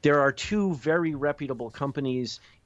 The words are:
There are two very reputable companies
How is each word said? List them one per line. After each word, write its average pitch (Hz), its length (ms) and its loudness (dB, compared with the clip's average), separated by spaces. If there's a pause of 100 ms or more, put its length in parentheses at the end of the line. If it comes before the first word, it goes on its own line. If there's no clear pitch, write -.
There 147 200 4
are 139 120 4
two 196 420 0
very 160 400 0
reputable 135 560 -4
companies 131 720 -4 (260)